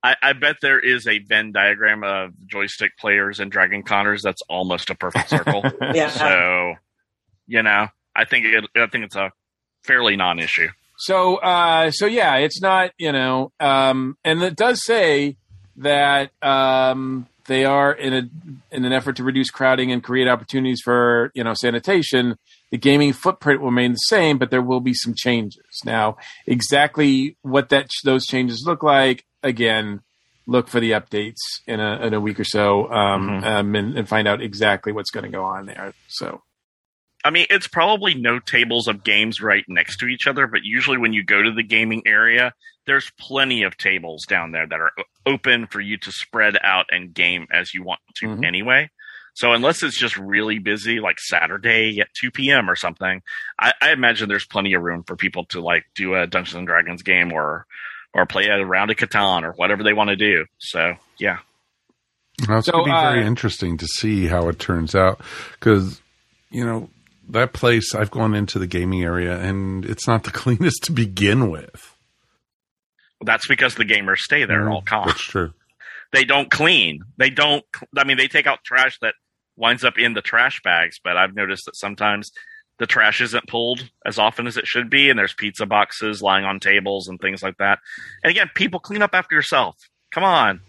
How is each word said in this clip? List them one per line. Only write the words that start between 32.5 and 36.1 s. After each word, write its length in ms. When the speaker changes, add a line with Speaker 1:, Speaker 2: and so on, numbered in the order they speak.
Speaker 2:
um, 380
Speaker 1:
Mm-hmm. 180
Speaker 2:
um, 280
and, 220
and 120
find 180
out 140
exactly 500
what's 200
gonna 180
go 160
on 220
there. 260
So. 320